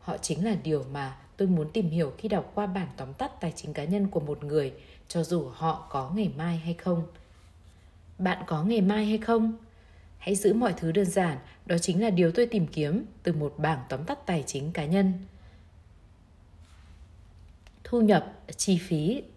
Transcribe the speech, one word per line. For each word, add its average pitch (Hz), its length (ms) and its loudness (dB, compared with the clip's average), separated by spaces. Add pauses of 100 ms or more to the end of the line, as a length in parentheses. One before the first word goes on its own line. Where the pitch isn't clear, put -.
Họ - 160 -8
chính 160 280 -4
là 220 200 0
điều 151 280 -2
mà 135 240 -8 (200)
tôi 196 120 2
muốn 160 220 2
tìm 190 200 0
hiểu 156 280 0
khi 220 100 -6
đọc - 260 -2
qua 208 120 -2
bản 185 300 -4
tóm 135 160 -10
tắt 277 280 -8
tài 165 160 -4
chính 147 160 -10
cá 143 120 -6
nhân 190 240 2
của 175 120 0
một 147 240 -6
người, 143 280 0 (360)
cho 170 160 -2
dù 160 280 0
họ - 380 -2
có 135 240 -4
ngày 208 220 0
mai 170 200 -2
hay 165 180 -4
không. 170 280 0 (1160)
Bạn 185 280 0
có 160 180 -2
ngày 220 160 2
mai 208 260 4
hay 220 120 2
không? 226 340 2 (680)
Hãy 196 160 -2
giữ 196 200 4
mọi 220 220 2
thứ 165 160 -2
đơn 196 120 4
giản, 170 340 0 (280)
đó 170 120 0
chính 175 240 0
là 233 80 2
điều 170 220 4
tôi 240 140 4
tìm 214 200 0
kiếm 156 380 -2 (180)
từ 175 100 0
một 147 260 -2
bảng 151 300 0
tóm 135 160 -6
tắt 277 220 -8
tài 160 200 0
chính 143 260 -6
cá 160 120 -4
nhân. 190 280 4 (2750)
Thu 240 160 2
nhập, 208 320 6 (240)
chi 185 220 2
phí 175 440 0 (140)